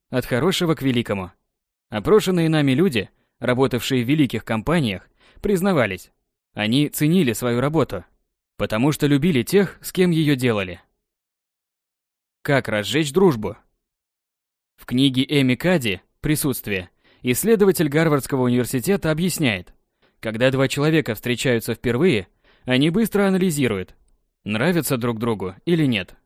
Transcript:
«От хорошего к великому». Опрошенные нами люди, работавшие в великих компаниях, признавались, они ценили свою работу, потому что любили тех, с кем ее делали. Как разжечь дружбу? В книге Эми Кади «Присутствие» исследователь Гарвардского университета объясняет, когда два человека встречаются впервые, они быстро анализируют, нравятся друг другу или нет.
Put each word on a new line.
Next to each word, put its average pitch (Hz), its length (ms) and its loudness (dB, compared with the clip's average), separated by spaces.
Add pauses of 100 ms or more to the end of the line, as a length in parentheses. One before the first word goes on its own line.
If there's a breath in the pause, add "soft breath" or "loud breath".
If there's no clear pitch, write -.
(120)
«От 127 160 -4
хорошего 160 480 0
к - 80 -10
великому». 113 480 -2 (580)
Опрошенные 170 600 2
нами 147 240 2
люди, 127 360 0 (300)
работавшие 123 680 0
в - 20 -8
великих 139 380 0
компаниях, 110 640 -4 (320 soft breath)
признавались, 165 680 0 (420)
они 120 360 0
ценили 151 440 2
свою 123 260 -2
работу, 135 460 -2 (520)
потому 110 340 0
что 143 160 0
любили 143 340 2
тех, 190 400 0
с - 100 -14
кем 180 200 2
ее 151 240 2
делали. 104 460 -2 (1600)
Как 139 240 0
разжечь 123 440 -2
дружбу? 135 460 2 (1160)
В - 100 -20
книге 131 420 2
Эми 131 280 2
Кади 135 460 0 (200)
«Присутствие» 120 680 -4 (320 soft breath)
исследователь 180 680 2
Гарвардского 143 540 0
университета 123 680 0
объясняет, 151 600 -2 (480)
когда 113 300 0
два 135 180 2
человека 143 460 0
встречаются 120 580 -2
впервые, 123 540 0 (360 soft breath)
они 131 260 2
быстро 202 380 0
анализируют, 147 680 -2 (500)
нравятся 135 520 0
друг 117 200 -4
другу 101 380 -4 (100)
или 165 200 2
нет. 107 300 -2 (100)